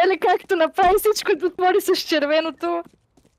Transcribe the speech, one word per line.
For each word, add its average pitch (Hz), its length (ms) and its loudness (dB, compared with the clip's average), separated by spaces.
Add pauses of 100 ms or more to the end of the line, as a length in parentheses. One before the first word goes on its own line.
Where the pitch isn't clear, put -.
ли 381 120 0
както - 360 0
направи 349 420 2
всичко - 360 0
да 330 120 -4
отвори 370 340 0
с 349 180 0
червеното? 320 840 -2 (560)